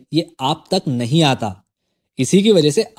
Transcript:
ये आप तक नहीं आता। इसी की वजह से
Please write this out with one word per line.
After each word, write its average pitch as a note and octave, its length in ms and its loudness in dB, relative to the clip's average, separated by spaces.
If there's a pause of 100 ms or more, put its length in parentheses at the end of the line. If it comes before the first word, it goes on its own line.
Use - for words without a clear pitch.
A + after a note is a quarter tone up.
(140)
ये E3 160 -2 (120)
आप C#3+ 300 -4
तक F#3 160 -2
नहीं B2+ 360 0
आता। A#2+ 380 -2 (580)
इसी F3+ 240 2
की A3 80 4
वजह D#3 180 4
से G#3+ 300 -2